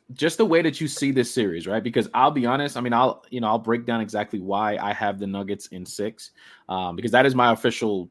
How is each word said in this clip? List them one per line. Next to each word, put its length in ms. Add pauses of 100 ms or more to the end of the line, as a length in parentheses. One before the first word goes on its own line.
(140)
just 240
the 80
way 160
that 180
you 80
see 220
this 240
series, 320
right? 160
Because 320
I'll 160
be 160
honest, 320
I 40
mean, 120
I'll, 380
you 100
know, 60
I'll 100
break 300
down 140
exactly 380
why 380
I 160
have 240
the 80
Nuggets 420
in 160
six, 460 (400)
um, 260
because 140
that 160
is 80
my 180
official 600